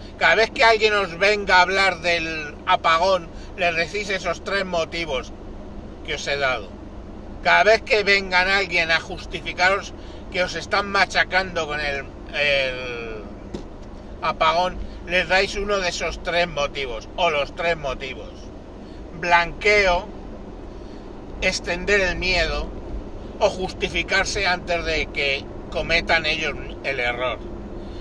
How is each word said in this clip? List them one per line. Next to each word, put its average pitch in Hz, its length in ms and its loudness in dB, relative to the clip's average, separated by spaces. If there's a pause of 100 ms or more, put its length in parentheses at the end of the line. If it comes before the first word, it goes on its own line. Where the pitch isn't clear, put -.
(180)
Cada 165 180 6
vez 214 140 4
que 240 140 2
alguien 220 300 6
os 190 260 0
venga 196 380 4
a 180 40 10
hablar 185 400 4
del 160 540 -2 (100)
apagón, 175 600 4 (300)
le 175 140 2
decís 185 380 -2
esos 175 340 -2
tres 190 220 0
motivos 165 640 -4 (760)
que 151 100 -4
os 139 120 -6
he 143 100 0
dado. 127 320 0 (760)
Cada 175 200 8
vez 220 200 8
que 214 200 2
vengan 190 460 4
alguien 175 420 2
a 160 80 4
justificaros 175 960 -2 (380)
que 180 120 2
os 175 120 -2
están 196 340 0
machacando 180 800 2
con 147 120 -4
el, 143 240 -2 (300)
el 127 880 0 (1000)
apagón, 165 560 2 (300)
les 170 220 2
dais 196 260 4
uno 202 220 0
de 180 120 2
esos 165 340 -4
tres 175 240 2
motivos, 139 680 -4
o 175 140 4
los 143 260 -2
tres 170 220 0
motivos. 127 540 -8 (880)
Blanqueo, 175 880 4 (1300)
extender 190 600 0
el 175 160 2
miedo, 165 500 0 (720)
o 214 100 6
justificarse 185 960 0
antes 170 360 0
de 156 240 0
que 143 380 -2 (240)
cometan 165 560 2
ellos 156 300 0 (280)
el 139 160 -2
error. 120 380 0 (640)